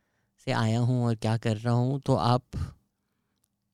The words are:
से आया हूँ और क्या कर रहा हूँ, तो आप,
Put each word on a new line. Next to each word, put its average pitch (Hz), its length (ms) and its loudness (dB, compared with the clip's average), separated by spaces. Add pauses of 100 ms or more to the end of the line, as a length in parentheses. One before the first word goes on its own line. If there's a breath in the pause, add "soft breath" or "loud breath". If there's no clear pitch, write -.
(440)
से 131 80 -4
आया 113 260 2
हूँ 120 280 0
और 117 80 0
क्या 110 220 0
कर 110 200 -2
रहा 117 180 -2
हूँ, 127 260 0
तो 135 140 0
आप, 117 280 2 (1300)